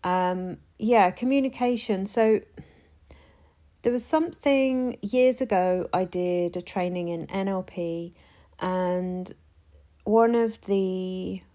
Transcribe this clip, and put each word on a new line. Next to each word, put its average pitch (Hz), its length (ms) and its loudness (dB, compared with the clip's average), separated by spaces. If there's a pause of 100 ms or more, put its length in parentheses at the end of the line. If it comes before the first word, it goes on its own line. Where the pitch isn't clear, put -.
Um, 180 540 -2 (200)
yeah, 214 340 4
communication. 247 920 -2
So 220 360 2 (1400)
there 240 120 0
was 240 120 -2
something 269 960 0
years 254 400 2
ago 185 520 2
I 185 120 2
did 180 520 -2
a 175 40 -6
training 180 460 -4
in 170 240 -6
N 196 160 -2
L 190 160 -2
P, 170 500 -6 (460)
and 180 760 -2 (680)
one 226 320 4
of 226 300 0
the 185 760 -2 (140)